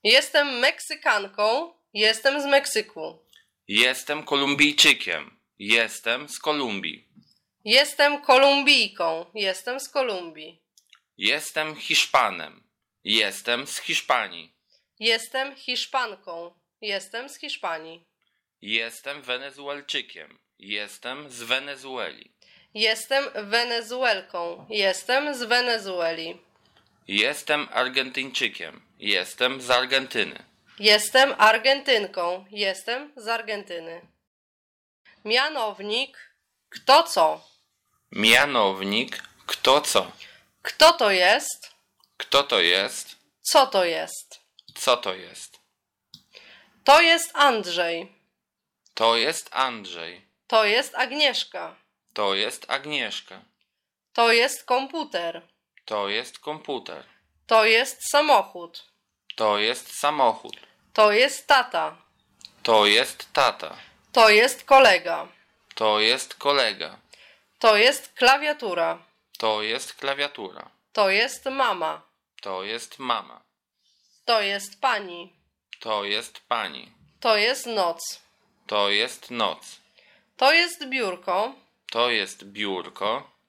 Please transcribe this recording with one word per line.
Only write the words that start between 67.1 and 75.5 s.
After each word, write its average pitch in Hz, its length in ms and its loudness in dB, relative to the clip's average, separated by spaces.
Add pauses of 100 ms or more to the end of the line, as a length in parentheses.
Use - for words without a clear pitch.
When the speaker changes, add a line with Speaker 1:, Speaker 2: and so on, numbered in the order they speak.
Speaker 1:
To 220 180 6
jest 254 380 2
klawiatura. 247 840 0 (400)
Speaker 2:
To 107 240 0
jest 113 320 -6
klawiatura. 139 760 -8 (220)
Speaker 1:
To 196 180 2
jest 226 340 -2
mama. 190 580 -4 (380)
Speaker 2:
To 95 220 -8
jest 113 360 -12
mama. 113 440 -8 (800)
Speaker 1:
To 226 180 2
jest 196 380 -6
pani. 196 520 -4 (480)